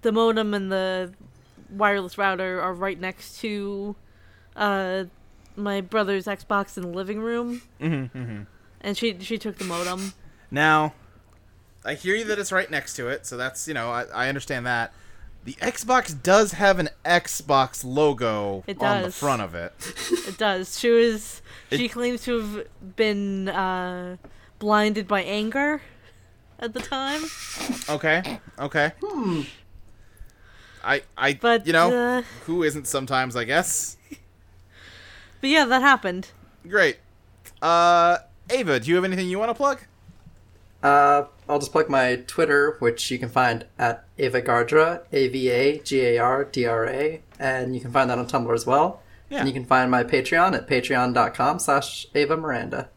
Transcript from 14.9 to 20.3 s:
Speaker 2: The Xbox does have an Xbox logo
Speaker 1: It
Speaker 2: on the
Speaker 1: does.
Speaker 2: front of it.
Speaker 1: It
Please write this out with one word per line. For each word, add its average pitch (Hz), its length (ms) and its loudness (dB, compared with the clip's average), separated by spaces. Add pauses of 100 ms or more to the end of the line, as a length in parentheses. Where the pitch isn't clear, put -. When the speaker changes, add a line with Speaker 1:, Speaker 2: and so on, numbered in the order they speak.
Speaker 2:
The 127 100 -12
Xbox 240 680 -2
does 196 300 6
have 190 260 4
an 156 120 -2 (120)
Xbox 147 800 0
logo 117 840 0
Speaker 1:
It 202 160 -8
Speaker 2:
on 104 160 2
the - 100 -4
Speaker 1:
does. 185 80 -12
Speaker 2:
front 135 240 0
of 87 140 -8
it. 85 180 -10 (560)
Speaker 1:
It 185 80 -12